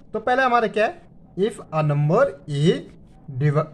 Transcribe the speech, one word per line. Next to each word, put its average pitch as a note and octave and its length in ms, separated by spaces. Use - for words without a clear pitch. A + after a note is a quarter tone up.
तो G#3+ 80
पहला B3+ 260
हमारा A#3+ 220
क्या G#3+ 180
है, B3 140
if G#3+ 220
a D#3 100
number D3+ 420
is D3+ 300
div-, D3 380